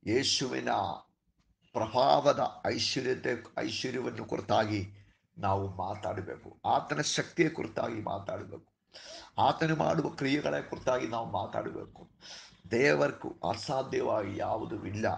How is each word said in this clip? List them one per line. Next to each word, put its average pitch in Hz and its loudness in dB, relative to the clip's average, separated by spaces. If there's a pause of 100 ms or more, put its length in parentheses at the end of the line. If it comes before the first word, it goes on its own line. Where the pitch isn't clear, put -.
ಯೇಸುವಿನ 127 2 (1040)
ಪ್ರಭಾವದ 131 4
ಐಶ್ವರ್ಯತೆ, 123 0 (140)
ಐಶ್ವರ್ಯವನ್ನು 117 -4
ಕುರಿತಾಗಿ 107 0 (460)
ನಾವು 98 0
ಮಾತಾಡಬೇಕು. 92 -6
ಆತನ 147 2
ಶಕ್ತಿಯ - 2
ಕುರಿತಾಗಿ 113 -4
ಮಾತಾಡಬೇಕು. - -8 (680)
ಆತನು 151 4
ಮಾಡುವ 160 2
ಕ್ರಿಯೆಗಳ 147 0
ಕುರಿತಾಗಿ 127 -2
ನಾವು 113 -4
ಮಾತಾಡಬೇಕು. - -6 (600)
ದೇವರ್ಗೂ 143 2
ಅಸಾಧ್ಯವಾಗಿ 120 -2
ಯಾವುದೂ 110 -4
ಇಲ್ಲ 104 -4 (120)